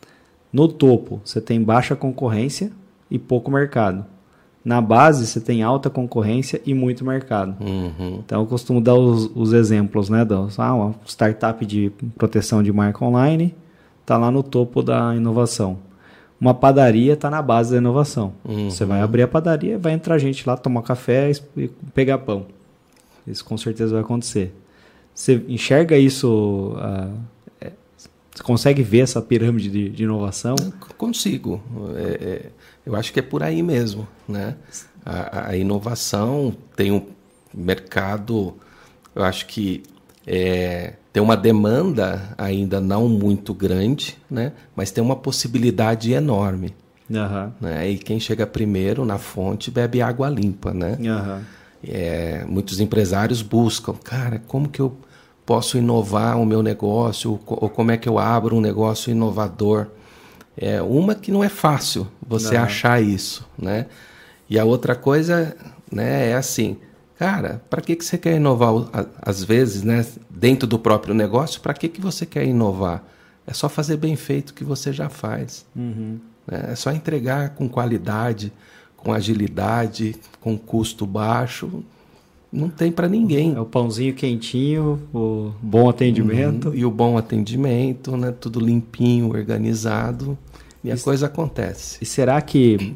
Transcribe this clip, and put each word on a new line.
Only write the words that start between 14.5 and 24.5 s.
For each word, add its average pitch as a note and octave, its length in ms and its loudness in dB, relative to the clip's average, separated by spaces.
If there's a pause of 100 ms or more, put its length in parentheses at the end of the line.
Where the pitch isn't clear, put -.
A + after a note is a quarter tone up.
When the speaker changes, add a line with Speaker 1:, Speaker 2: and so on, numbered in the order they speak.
Speaker 1:
da A#2+ 320 0
inovação. A2+ 640 0 (600)
Uma B2 140 6
padaria C3+ 640 6
tá D3 140 -4
na D3+ 120 -2
base A#2 300 2
da B2+ 60 4
inovação. B2 560 2 (100)
Speaker 2:
Uhum. G#2 260 -4
Speaker 1:
Você F2+ 160 -4
vai G2 160 2
abrir A#2 220 4
a B2+ 40 2
padaria, E3 500 0
vai E3 160 0
entrar D#3+ 240 0
gente C3+ 300 0
lá, B2+ 100 0
tomar A#2+ 240 -2
café B2+ 500 0
e, C#3+ 320 -4
e B2+ 40 -4 (260)
pegar C3+ 260 2
pão. G2 260 -4 (800)
Isso - 200 -12
com A2 120 -8
certeza A2 360 -2
vai A2 80 2
acontecer. A2 520 -2 (640)